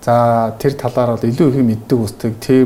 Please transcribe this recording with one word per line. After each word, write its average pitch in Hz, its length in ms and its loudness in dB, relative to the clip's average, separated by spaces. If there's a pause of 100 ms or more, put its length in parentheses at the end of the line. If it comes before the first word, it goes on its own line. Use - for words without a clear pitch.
За, 117 560 0
тэр 139 160 -2
талаар 123 400 -2
бол 113 160 -2
илүү 135 200 2
их 131 120 0
мэддэг 113 360 0
хүсдэг. 113 420 -6
Тэр 131 260 2